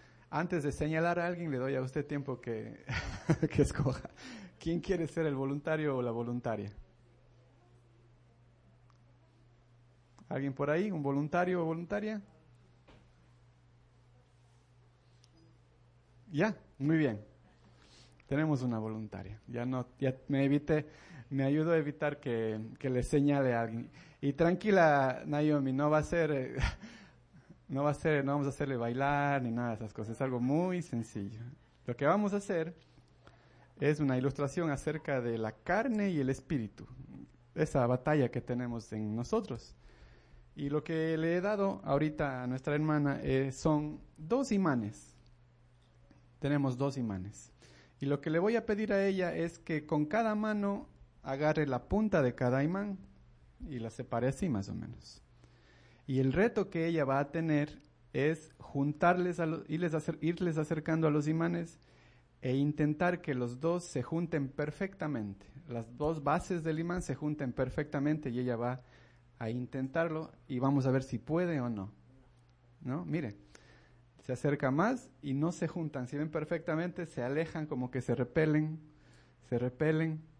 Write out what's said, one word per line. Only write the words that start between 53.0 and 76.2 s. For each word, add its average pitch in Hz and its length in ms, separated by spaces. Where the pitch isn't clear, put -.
y 135 100
la 113 120
separe 120 360
así 139 220
más 98 200
o 98 60
menos. - 480
Y 131 100
el 131 140
reto 196 380
que 165 160
ella 165 180
va 135 160
a 147 100
tener 156 500
es 151 460
juntarles 170 800
a 170 80
lo-, 160 220
irles 160 260
acer-, 156 260
irles 170 380
acercando 160 480
a 147 60
los 151 160
imanes 165 500
e 127 140
intentar 151 640
que 143 160
los 123 240
dos 170 240
se - 180
junten 156 460
perfectamente. 147 1000
Las 120 280
dos 151 280
bases 165 400
del 160 160
imán 175 220
se 139 120
junten 147 380
perfectamente 147 800
y 120 100
ella 123 160
va 123 260
a 113 120
intentarlo 135 800
y 127 120
vamos 135 280
a 131 40
ver 131 120
si 123 160
puede 165 420
o 120 80
no. 104 240
¿No? 143 240
Mire, 151 320
se 131 100
acerca 139 380
más 202 400
y 139 120
no 156 180
se 170 160
juntan. 147 380
Si 143 100
ven 156 140